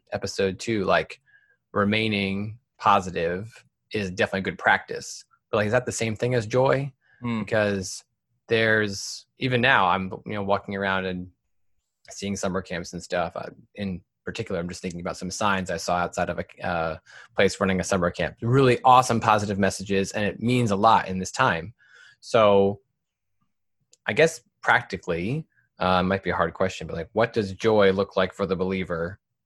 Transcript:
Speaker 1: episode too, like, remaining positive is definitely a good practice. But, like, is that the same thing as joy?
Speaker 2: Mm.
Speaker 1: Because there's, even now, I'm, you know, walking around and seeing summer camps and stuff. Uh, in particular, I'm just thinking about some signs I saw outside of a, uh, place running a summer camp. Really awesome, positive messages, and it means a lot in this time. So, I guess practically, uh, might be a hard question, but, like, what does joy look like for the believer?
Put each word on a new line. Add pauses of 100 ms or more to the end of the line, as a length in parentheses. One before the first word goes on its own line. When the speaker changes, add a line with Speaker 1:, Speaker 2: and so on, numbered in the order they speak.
(140)
Speaker 1:
episode
too,
like, (540)
remaining (180)
positive (400)
is
definitely
a
good
practice. (240)
But,
like,
is
that
the
same
thing
as
joy? (300)
Speaker 2:
Mm.
Speaker 1:
Because (440)
there's, (140)
even
now,
I'm, (140)
you
know,
walking
around
and (840)
seeing
summer
camps
and
stuff.
Uh, (260)
in (240)
particular,
I'm
just
thinking
about
some
signs
I
saw
outside
of
a,
uh, (380)
place
running
a
summer
camp.
Really
awesome,
positive
messages,
and
it
means
a
lot
in
this
time. (460)
So, (1300)
I
guess (200)
practically, (320)
uh,
might
be
a
hard
question,
but,
like,
what
does
joy
look
like
for
the
believer? (260)